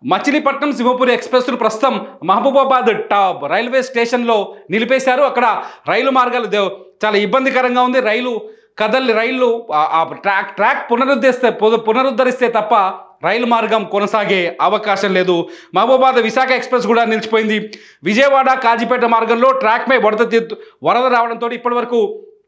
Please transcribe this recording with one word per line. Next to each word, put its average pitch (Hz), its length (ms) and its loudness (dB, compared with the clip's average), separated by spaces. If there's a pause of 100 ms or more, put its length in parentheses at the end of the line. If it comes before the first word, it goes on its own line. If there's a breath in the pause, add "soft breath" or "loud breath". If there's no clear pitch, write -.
మచిలీపట్నం, 269 640 0
సింహపూరి 247 420 0
ఎక్స్‌ప్రెస్లు 247 420 0
ప్రస్తుతం 214 520 -2 (160)
మహబూబాబాద్ 240 760 2 (120)
టా-, 185 380 0
రైల్వే 240 340 0
స్టేషన్లో 233 760 -2 (160 loud breath)
నిలిపేశారు. 247 500 0
అక్కడ 240 400 0 (280 loud breath)
రైలు 240 220 2
మార్గాలు 247 340 0
దే-, 196 260 -2 (340)
చాలా 208 120 2
ఇబ్బందికరంగా 247 640 0
ఉంది. 254 180 2
రైలు 226 420 -2 (380 loud breath)
కదలి, 226 340 0
రైళ్లు 233 600 0
ఆ, 151 200 2
ఆ 160 200 0
ట్రాక్, 196 420 -2
ట్రాక్ 233 360 0
పునరుద్ధరిస్తే, 247 580 2
పున-, 220 300 0
పునరుద్ధరిస్తే 247 680 0
తప్ప 208 460 0 (300)
రైలు 214 220 0
మార్గం 226 380 0
కొనసాగే 196 760 -2
అవకాశం 196 520 0
లేదు. 180 360 0 (260 loud breath)
మహబూబాబాద్ 254 480 4
విశాఖ 254 280 0
ఎక్స్‌ప్రెస్ 240 360 -2
కూడా 233 180 2
నిలిచిపోయింది. 214 680 -2 (320 loud breath)
విజయవాడ, 262 500 2
కాజీపేట 233 520 0
మార్గంలో 233 460 2
ట్రాక్పై 240 460 0
వరద 214 340 0
తీరు, 226 260 -2 (260 loud breath)
వరద 240 300 2
రావడంతో 233 380 -2
ఇప్పటి 240 240 -4
వరకు 233 480 -2 (240)